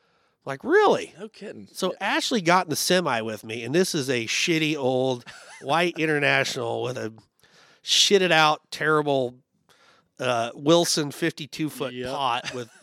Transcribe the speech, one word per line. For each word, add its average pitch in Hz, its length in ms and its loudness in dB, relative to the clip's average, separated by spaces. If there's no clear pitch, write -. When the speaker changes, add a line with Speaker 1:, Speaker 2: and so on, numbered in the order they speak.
Speaker 1:
I'm 139 60 -6
like, 139 120 -8
"Really?" 262 560 2
Speaker 2:
No 214 100 -12
kidding. - 440 -16
Speaker 1:
So 185 260 -4
Speaker 2:
Yeah. 214 180 -2
Speaker 1:
Ashley 254 240 -2
got 180 260 4
in - 20 -8
the 139 60 -2
semi 160 460 0
with 110 220 -6
me, 117 200 -8
and 123 100 -4
this 185 220 2
is 131 160 -2
a 117 140 0
shitty 156 520 0
old 131 480 0
<laughs> - 200 -20
white 170 340 0
International 135 840 0
with 123 160 -6
a 110 120 -6
shitted 190 480 4
out, 156 380 4
terrible, 147 640 0
uh, 117 340 -2
Wilson 160 580 2
fifty-two 156 600 -6
foot 127 220 -8
Speaker 2:
Yep. 123 180 -8
Speaker 1:
pot 131 420 -2
with 123 160 -10